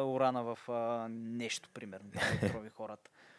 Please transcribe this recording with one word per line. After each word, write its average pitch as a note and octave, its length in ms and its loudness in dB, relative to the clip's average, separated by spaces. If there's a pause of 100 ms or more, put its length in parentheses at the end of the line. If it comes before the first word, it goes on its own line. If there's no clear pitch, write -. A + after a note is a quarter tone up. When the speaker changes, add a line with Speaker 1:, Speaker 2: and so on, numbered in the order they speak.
Speaker 1:
урана C3 380 4
в, A#2 240 -4
а, A#2 420 0
нещо, A#2 640 -4
примерно, G2+ 360 -10
да - 100 -4
Speaker 2:
<laughs> - 260 4
Speaker 1:
отрови A2 240 0
хората. G#2+ 400 -10 (280)